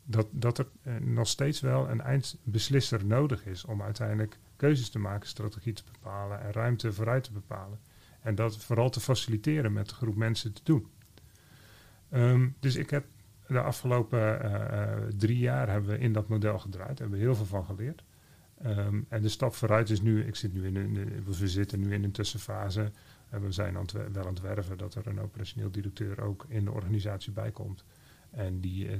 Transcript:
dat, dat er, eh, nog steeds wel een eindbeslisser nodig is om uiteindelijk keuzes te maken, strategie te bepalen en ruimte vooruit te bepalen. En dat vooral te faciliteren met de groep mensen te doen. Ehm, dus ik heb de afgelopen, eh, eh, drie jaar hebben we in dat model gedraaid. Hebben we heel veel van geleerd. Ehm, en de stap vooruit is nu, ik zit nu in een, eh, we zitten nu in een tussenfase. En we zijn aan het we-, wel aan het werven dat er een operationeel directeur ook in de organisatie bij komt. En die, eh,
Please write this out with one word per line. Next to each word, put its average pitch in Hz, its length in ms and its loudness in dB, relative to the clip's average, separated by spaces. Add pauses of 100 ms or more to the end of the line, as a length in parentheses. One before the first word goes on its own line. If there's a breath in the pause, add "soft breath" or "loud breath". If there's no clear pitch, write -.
dat, 110 260 2
dat 120 280 0
er, 139 80 -2 (160)
eh, 123 140 -6
nog 117 320 2
steeds 143 320 0
wel 135 280 2
een 117 120 0
eindbeslisser 127 1040 2
nodig 120 400 2
is 92 180 -10
om 104 180 -4
uiteindelijk 107 560 -2 (180)
keuzes 139 340 4
te - 80 -6
maken, 101 300 -4
strategie 107 440 -6
te 98 100 -12 (100)
bepalen 101 480 -8
en 104 120 -6
ruimte 113 400 0
vooruit 113 320 0
te 110 80 -14
bepalen. 101 460 -10 (420 soft breath)
En 110 140 -2
dat 107 220 0
vooral 117 340 2
te 120 100 -2
faciliteren 120 720 2
met 104 160 0
de - 60 -12
groep 110 220 -2
mensen 110 360 0
te - 120 -18
doen. 151 220 4 (1200 soft breath)
Ehm, 123 380 6 (120)
dus 131 160 2
ik - 140 -2
heb 143 140 0 (420)
de 127 140 2
afgelopen, 120 840 2
eh, 107 400 0
eh, 104 160 -2 (180)
drie 110 220 4
jaar 123 300 2
hebben 104 220 2
we 107 80 0
in 123 140 2
dat 104 160 2
model 107 300 2
gedraaid. 98 400 -8
Hebben 104 200 -4
we 107 60 2
heel 127 100 4
veel 104 120 0
van 95 180 -2
geleerd. 104 400 -8 (580 soft breath)
Ehm, 104 460 0
en 110 140 -2
de 107 60 2
stap 120 260 0
vooruit 110 360 4
is 104 100 4
nu, 107 240 4
ik 107 120 -4
zit 95 180 -4
nu 95 120 -2
in 95 100 -2
een, 101 200 0
eh, 98 420 -4
we 98 100 2
zitten 98 320 0
nu 98 120 0
in 101 120 0
een 101 80 0
tussenfase. 101 800 -4 (380 soft breath)
En 101 140 -6
we 98 100 -2
zijn 92 240 -2
aan 92 60 -4
het 90 100 -6
we-, 104 200 -6
wel 98 140 -4
aan 90 80 -4
het 90 80 -6
werven 98 360 -4
dat 104 160 -8
er - 120 -8
een 101 140 -4
operationeel 101 500 -6
directeur 98 500 -6
ook 101 280 -6
in 107 160 0
de 104 80 0
organisatie 101 600 -2
bij 107 180 -4
komt. 98 340 -10 (460 soft breath)
En 92 300 -4
die, 92 280 -4
eh, 101 120 -4